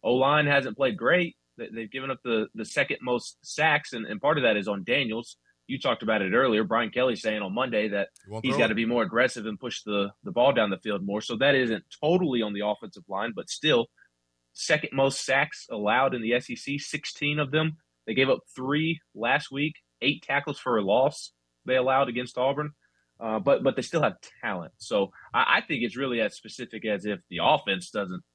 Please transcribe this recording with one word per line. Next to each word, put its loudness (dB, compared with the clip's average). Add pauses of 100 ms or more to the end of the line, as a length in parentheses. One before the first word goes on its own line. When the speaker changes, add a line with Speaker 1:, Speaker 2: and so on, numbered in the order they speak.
Speaker 1:
O-line 4
hasn't 2
played 2
great. 2 (200)
They, -10
they've -8
given -8
up -4
the, 0
the -8
second -2
most -4
sacks, 0
and, -6
and -6
part 2
of 2
that 4
is -2
on -4
Daniels. -2 (300)
You -6
talked -2
about 0
it 0
earlier. 4
Brian 0
Kelly 0
saying -2
on -6
Monday 0
that -2 (180)
Speaker 2:
He -20
won't -8
Speaker 1:
he's 0
Speaker 2:
throw 4
Speaker 1:
gotta 2
Speaker 2:
it. 0
Speaker 1:
be 0
more 2
aggressive 0
and -8
push -8
the, -2 (100)
the -10
ball 4
down 2
the -2
field -4
more. -2
So -6
that 4
isn't 0 (180)
totally 2
on -2
the -2
offensive -6
line, -4
but -10
still, 2 (680)
second -2
most 2
sacks 0
allowed 2
in -4
the 0
S 0
E -8
C, -6
sixteen -6
of -2
them. 0 (300)
They -4
gave 2
up 2 (160)
three -2 (140)
last -2
week, -4 (260)
eight 0
tackles -2
for 0
a 2
loss 2 (340)
they 2
allowed 4
against -6
Auburn. 0 (500)
Uh, -2
but, 4
but 2
they 0
still -2
have 2 (260)
talent. -6
So 0 (220)
I, 4
I 4
think -4
it's -4
really -2
as 0
specific -12
as -2
if -4 (100)
the -6
offense 2
doesn't -6 (120)